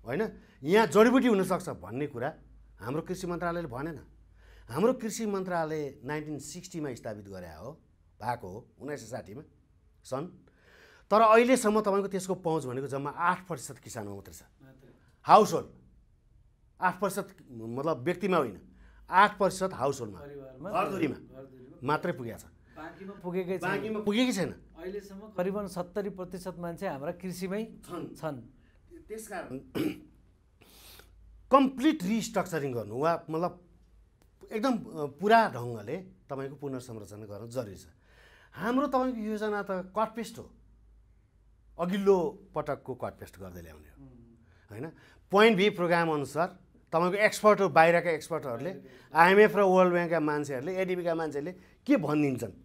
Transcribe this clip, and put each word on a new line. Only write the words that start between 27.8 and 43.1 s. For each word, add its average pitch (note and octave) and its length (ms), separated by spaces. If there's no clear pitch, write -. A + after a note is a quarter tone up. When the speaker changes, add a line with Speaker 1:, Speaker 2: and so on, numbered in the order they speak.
Speaker 2:
छन्। D3+ 200
Speaker 1:
त्यस A3 200
कारण E3+ 300
कम्प्लिट C#4 520
रिस्ट्रक्चरिङ F3 720
गर्नु A2 240
वा E3 320
मतलब E3+ 300
एकदम, A3+ 260
अ, D3+ 280
पुरा G#3 440
ढङ्गले A#2+ 480
तपाईँको C#3 580
पुनर्संरचना A2+ 720
गर्नु G2+ 220
जरुरी A2+ 280
छ। D#2+ 100
हाम्रो B3+ 340
तपाईँको B3+ 340
योजना G#3 420
त G3 80
कटपेस्ट G#3+ 680
हो, F2+ 120
अघिल्लो F#3 760
पटकको C#3+ 400
कटपेस्ट G2 460